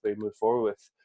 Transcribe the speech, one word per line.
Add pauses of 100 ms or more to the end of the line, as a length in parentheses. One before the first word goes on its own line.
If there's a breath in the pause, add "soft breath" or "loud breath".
they
move
forward
with. (140 soft breath)